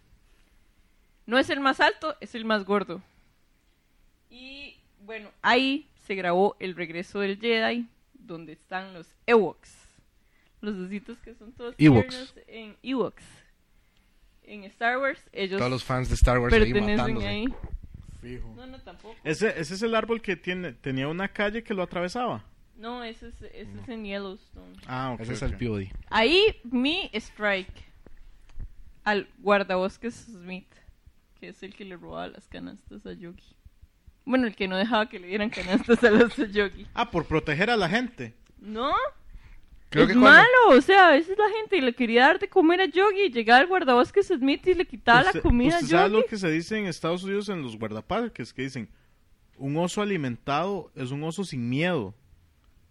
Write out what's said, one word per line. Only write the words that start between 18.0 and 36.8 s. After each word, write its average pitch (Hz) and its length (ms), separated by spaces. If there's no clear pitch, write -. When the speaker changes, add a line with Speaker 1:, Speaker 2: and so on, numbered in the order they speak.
Speaker 3:
Fijo. 120 360
Speaker 1:
No, 254 100
no, 262 140
tampoco. 202 440
Speaker 3:
Ese, 156 240
ese 165 140
es 190 80
el 226 120
árbol 220 280
que 190 140
tiene, 180 360
tenía 135 360
una 180 200
calle 208 340
que 226 120
lo 190 80
atravesaba. 180 640
Speaker 1:
No, 240 280
ese 233 240
es, 233 140
ese 208 300
Speaker 2:
No. 202 100
Speaker 1:
es - 60
en 226 160
Yellowstone. 196 720
Speaker 3:
Ah, 131 260
ok, 113 80
Speaker 2:
Ese 113 140
es 104 80
Speaker 3:
ok. 131 80
Speaker 2:
el - 60
Peabody. 101 340
Speaker 1:
Ahí 311 540
mi 269 480
strike 202 600
al 208 240
guardabosques 196 760
Smith, 185 540
que 175 100
es - 140
el 196 120
que 208 100
le 185 120
robaba 165 320
las - 200
canastas 202 580
a 190 60
Yogi. 175 440
Bueno, 254 220
el 196 80
que 196 140
no 185 80
dejaba 214 320
que 220 100
le 180 80
dieran 208 240
canastas 190 540
a 233 60
los 226 260
Yogi. 208 580